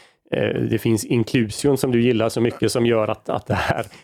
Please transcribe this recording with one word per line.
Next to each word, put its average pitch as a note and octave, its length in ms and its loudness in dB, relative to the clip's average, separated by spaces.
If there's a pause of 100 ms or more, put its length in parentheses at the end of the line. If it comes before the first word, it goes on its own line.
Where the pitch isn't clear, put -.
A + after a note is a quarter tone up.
(300)
eh, - 300 0 (100)
det A2+ 80 0
finns A2 260 0
inklusion B2 760 0
som C3 140 -2
du A#2+ 100 2
gillar A2+ 260 2
så A#2 120 -2
mycket A#2 320 0
som A#2 140 0
gör A2+ 220 2
att, - 200 -6
att - 180 -4
det B2 80 0
här, - 320 -2 (180)